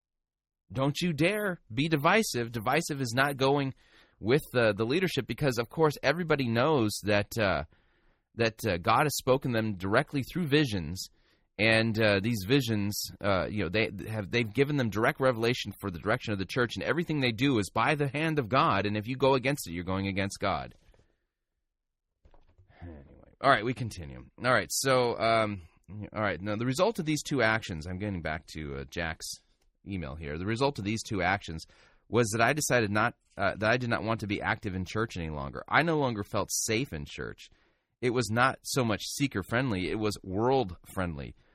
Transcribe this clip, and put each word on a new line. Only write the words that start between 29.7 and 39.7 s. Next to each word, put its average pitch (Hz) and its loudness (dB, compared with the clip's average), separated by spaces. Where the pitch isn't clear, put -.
email 80 -6
here. 78 -8
The 90 -6
result 120 0
of 98 -6
these 110 -2
two 98 -4
actions 85 -2
was 110 2
that 110 0
I 123 4
decided 123 2
not, 110 2
uh, 95 0
that 107 2
I 127 2
did 123 -4
not 95 0
want 110 -2
to 110 -6
be 98 -2
active 98 -2
in 92 -4
church 107 -4
any 82 -4
longer. 69 -8
I 123 4
no 160 0
longer 120 -2
felt 98 -4
safe 113 -2
in 73 -8
church. - -12
It 123 0
was 113 0
not 123 2
so - 0
much 107 0
seeker-friendly, 113 -2